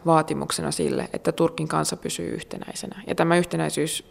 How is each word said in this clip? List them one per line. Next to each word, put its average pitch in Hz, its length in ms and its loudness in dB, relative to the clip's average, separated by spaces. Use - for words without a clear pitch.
vaatimuksena 160 640 2
sille, - 420 0
että - 200 0
Turkin 160 360 0
kansa 156 280 0
pysyy - 320 -6
yhtenäisenä. - 800 -10
Ja - 80 -4
tämä 170 220 4
yhtenäisyys, 160 760 0